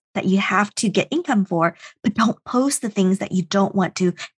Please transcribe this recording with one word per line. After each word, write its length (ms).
that 100
you 140
have 380
to 120
get 220
income 340
for, 320
but 120
don't 300
post 380
the 80
things 280
that 140
you 100
don't 320
want 220
to 180